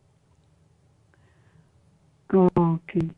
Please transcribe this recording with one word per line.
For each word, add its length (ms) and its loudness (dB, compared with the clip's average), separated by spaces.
Ok. 580 0